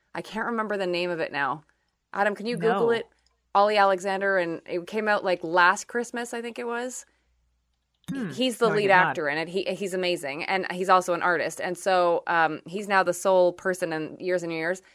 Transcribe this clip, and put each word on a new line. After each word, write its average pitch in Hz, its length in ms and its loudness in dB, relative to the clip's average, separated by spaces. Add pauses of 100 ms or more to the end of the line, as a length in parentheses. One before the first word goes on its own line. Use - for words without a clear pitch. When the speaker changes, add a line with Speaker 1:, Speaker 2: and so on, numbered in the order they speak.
(140)
Speaker 1:
I 170 80 -8
can't 226 240 -6
remember 214 300 -4
the 196 100 -2
name 175 240 -2
of 165 80 -4
it - 140 -4
now. 147 320 -2 (500)
Adam, 202 220 0
can 208 100 -10
you 240 100 -4
Google 226 300 0
Speaker 2:
No. 233 40 2
Speaker 1:
it? 226 160 -2 (460)
Ollie 208 260 4
Alexander, 196 600 2
and 170 260 -2
it 170 220 -6
came 214 220 -4
out, 208 160 2
like, 180 180 0
last 175 460 4
Christmas, 240 440 -8
I 233 80 -8
think 233 180 -10
it 240 100 -8
was. 240 360 -8 (1080)
Speaker 2:
Hmm. 240 180 -6
Speaker 1:
He's 240 280 -2
the 240 100 2
Speaker 2:
No, - 60 2
I - 20 2
Speaker 1:
lead 208 60 0
Speaker 2:
did 196 120 2
not. 180 140 6
Speaker 1:
actor 147 200 -2
in 147 100 -2
it. 165 100 -4
He, 180 160 -4
he's 190 300 -6
amazing, 170 500 -2
and - 280 -4
he's 180 160 -6
also 185 260 4
an 165 80 -4
artist. 160 380 0
And 180 180 -4
so, 175 480 2
um, 160 400 2
he's 190 220 -8
now 196 140 4
the 175 120 2
sole 180 380 4
person 180 400 -4
in 156 280 -6
Years 180 220 -2
and 170 100 -6
Years. 165 300 -4 (120)